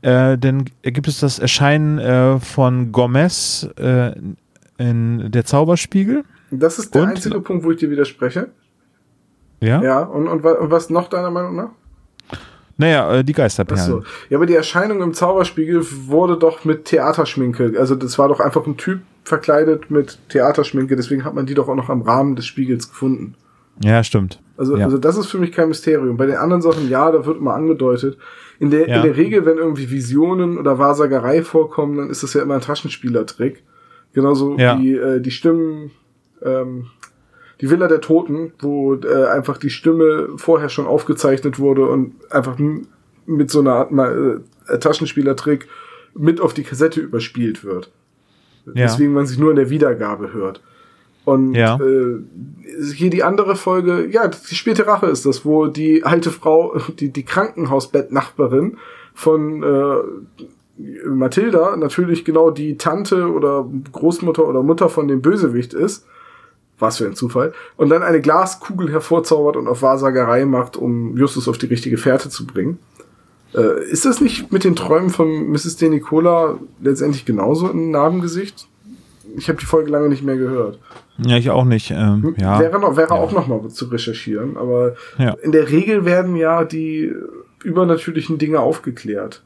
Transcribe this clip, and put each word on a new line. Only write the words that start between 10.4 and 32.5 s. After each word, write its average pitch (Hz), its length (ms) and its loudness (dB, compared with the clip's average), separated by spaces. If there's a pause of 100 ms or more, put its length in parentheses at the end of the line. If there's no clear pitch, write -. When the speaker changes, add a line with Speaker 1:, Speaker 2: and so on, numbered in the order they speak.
Speaker 2:
wa-, 165 160 4
und 156 140 0
was 165 180 0
noch 170 180 0
deiner 180 220 -4
Meinung 180 240 -6
nach? 226 160 -8 (1040)
Speaker 1:
Naja, 143 380 4
äh, 131 100 4
die 147 80 -2
Geisterperlen. 101 500 0
Speaker 2:
Ach 87 60 0
so. 92 140 -2 (260)
Ja, 139 100 0
aber 170 80 4
die 175 80 2
Erscheinung 185 480 0
im 170 120 -2
Zauberspiegel 170 680 0 (220)
wurde 170 300 2
doch 165 280 2
mit 156 200 -2
Theaterschminke, 131 960 0
also 135 160 2
das 131 240 -4
war 139 100 4
doch 143 120 2
einfach - 260 0
ein 147 100 -4
Typ 185 240 -6 (240)
verkleidet 156 680 0
mit 147 280 -2 (120)
Theaterschminke, 135 680 0
deswegen 127 280 -2
hat 151 100 -8
man 139 100 -4
die 135 100 -8
doch 139 140 0
auch 131 60 -2
noch 131 160 -4
am 127 100 0
Rahmen 135 340 0
des 123 120 -8
Spiegels 127 420 -4
gefunden. - 460 -4 (500)
Speaker 1:
Ja, 113 180 4
stimmt. 98 380 -2 (160)
Speaker 2:
Also, 135 220 0
Speaker 1:
Ja. 101 80 2
Speaker 2:
also 135 100 2
das 156 220 2
ist 202 80 -4
für - 120 -8
mich 170 140 0
kein 165 160 2
Mysterium. 147 480 0
Bei 135 80 0
den 139 120 0
anderen 175 260 0
Sachen, 160 260 2
ja, 135 240 2
da 139 140 2
wird 156 100 -2
immer 135 180 -2
angedeutet. 135 640 0 (420)
In 147 120 0
der, 156 180 4
Speaker 1:
Ja. 120 100 2
Speaker 2:
in - 40 4
der 147 160 4
Regel, 196 260 2
wenn 160 140 4
irgendwie 143 320 -4
Visionen 165 680 0
oder 143 220 0
Wahrsagerei 143 640 2
vorkommen, 156 560 0
dann 139 120 -8
ist - 120 -8
das 139 100 -8
ja 147 100 2
immer 139 120 -2